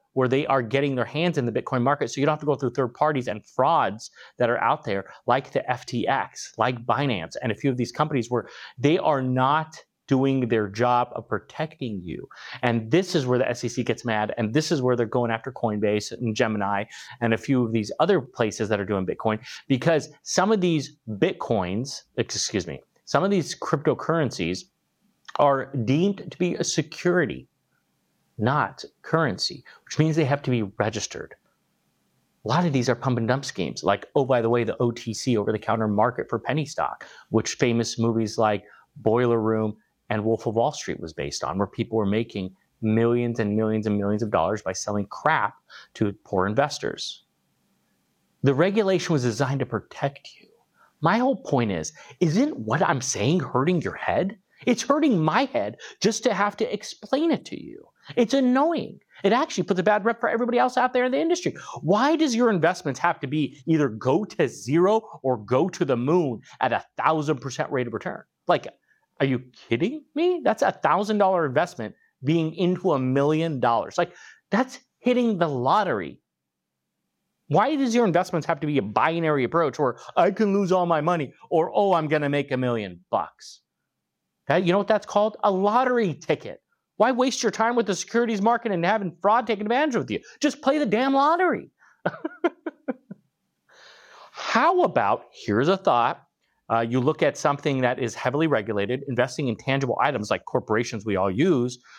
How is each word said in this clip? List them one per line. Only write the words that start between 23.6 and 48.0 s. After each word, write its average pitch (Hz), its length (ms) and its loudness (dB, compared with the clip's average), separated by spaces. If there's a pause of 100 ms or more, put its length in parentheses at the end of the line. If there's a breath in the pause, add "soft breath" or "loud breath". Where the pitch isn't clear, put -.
are 135 360 2 (140)
deemed 175 460 0
to - 80 -18
be 175 160 0
a - 80 -2
security, 156 840 -2 (920)
not 120 460 0 (160)
currency, - 640 -2 (200 loud breath)
which - 140 -14
means 156 180 2
they 165 80 2
have 139 200 0
to 131 80 -2
be 117 100 2
registered. 104 720 -6 (1120)
A - 20 -6
lot 165 180 2
of 160 60 2
these 127 160 0
are 120 80 2
pump 127 220 0
and 113 100 -2
dump 135 160 0
schemes, - 400 -6
like, 98 220 0 (100)
oh, 139 100 4
by 123 160 2
the 113 80 2
way, 120 140 2
the 107 140 -4
O 120 140 2
T 117 220 -8
C, 123 220 0
over-the-counter 107 540 0
market 107 400 0
for 113 100 -2
penny 139 260 -4
stock, - 400 -6 (240 loud breath)
which - 260 0
famous 117 440 0
movies 113 380 0
like 107 260 2 (320 loud breath)
Boiler 117 460 2
Room 110 340 0 (340 soft breath)
and 107 140 -2
Wolf 113 220 0
of 110 100 -2
Wall 123 160 2
Street - 300 -8
was 80 100 -10
based - 320 -8
on, 82 140 -4
where 101 100 -4
people 110 300 -4
were 104 80 0
making 104 500 -4 (260 soft breath)
millions 117 580 0
and 104 180 0
millions 110 300 -2
and 104 100 0
millions 104 260 -2
of 104 80 -6
dollars 95 300 0
by 92 100 -6
selling 104 360 -4
crap 131 480 -2 (400 loud breath)
to 104 180 -2 (100)
poor 95 240 0
investors. - 800 -4 (1200)